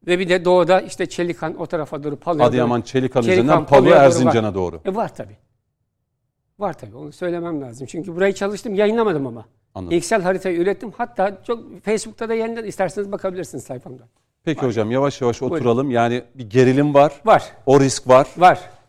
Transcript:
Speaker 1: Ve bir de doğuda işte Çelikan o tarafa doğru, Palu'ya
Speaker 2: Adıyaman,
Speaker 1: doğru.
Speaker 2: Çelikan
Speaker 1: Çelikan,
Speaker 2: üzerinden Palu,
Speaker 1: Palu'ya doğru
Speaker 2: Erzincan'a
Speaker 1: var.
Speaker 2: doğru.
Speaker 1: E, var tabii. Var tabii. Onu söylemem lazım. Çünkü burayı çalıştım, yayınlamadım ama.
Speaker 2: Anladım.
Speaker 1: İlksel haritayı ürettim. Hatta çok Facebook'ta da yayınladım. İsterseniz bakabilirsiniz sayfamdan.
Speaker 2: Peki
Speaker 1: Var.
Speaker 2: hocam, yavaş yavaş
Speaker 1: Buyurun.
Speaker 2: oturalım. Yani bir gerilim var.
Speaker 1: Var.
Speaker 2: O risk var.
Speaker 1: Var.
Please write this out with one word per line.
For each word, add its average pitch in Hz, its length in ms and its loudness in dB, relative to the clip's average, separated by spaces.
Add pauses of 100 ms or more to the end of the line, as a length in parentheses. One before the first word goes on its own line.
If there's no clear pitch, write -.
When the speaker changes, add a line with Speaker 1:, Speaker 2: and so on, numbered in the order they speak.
Speaker 1:
Ve 180 120 0
bir 185 100 -4
de 180 160 2
doğuda 180 360 4
işte 185 240 -8
Çelikan 170 540 -6
o 170 60 -8
tarafa 151 380 -8
doğru, 147 120 -6
Palu'ya 147 320 0
Speaker 2:
Adıyaman, 120 340 0
Speaker 1:
doğru. - 60 -12
Speaker 2:
Çelikan 127 340 -2
Speaker 1:
Çelikan, 175 120 0 (100)
Speaker 2:
üzerinden 156 220 2
Palu, 139 140 6
Speaker 1:
Palu'ya 151 160 6
doğru 143 100 8
Speaker 2:
Erzincan'a 123 420 2
Speaker 1:
var. 95 80 -6
Speaker 2:
doğru. 87 300 -4
Speaker 1:
E, 190 100 -4
var 208 200 -6
tabii. 104 220 -18 (1200)
Var 196 140 -4
tabii. 107 220 -18
Onu 147 160 -16
söylemem 170 500 -6
lazım. 123 300 -14
Çünkü 170 240 -10
burayı 196 180 0
çalıştım, 202 420 -8
yayınlamadım 208 520 0
ama. 117 180 -14 (300)
Speaker 2:
Anladım. 95 220 -4
Speaker 1:
İlksel 208 240 -2
haritayı 185 360 -2
ürettim. 190 400 -4
Hatta 202 460 -6
çok 226 400 -10
Facebook'ta 220 460 -6
da 226 40 -2
yayınladım. 226 360 -6
İsterseniz 196 420 -6
bakabilirsiniz 180 520 -8
sayfamdan. 127 440 -16 (360)
Speaker 2:
Peki 151 180 -4
Speaker 1:
Var. 135 60 0
Speaker 2:
hocam, 107 240 -2
yavaş 135 300 -2
yavaş 120 200 -2
Speaker 1:
Buyurun. 135 140 -4
Speaker 2:
oturalım. 127 360 0
Yani 120 320 0 (120)
bir 123 140 -16
gerilim 131 440 4
var. 143 200 6 (120)
Speaker 1:
Var. 202 180 4 (220)
Speaker 2:
O 139 140 6
risk 135 280 0
var. 127 200 6 (100)
Speaker 1:
Var. 165 220 6 (300)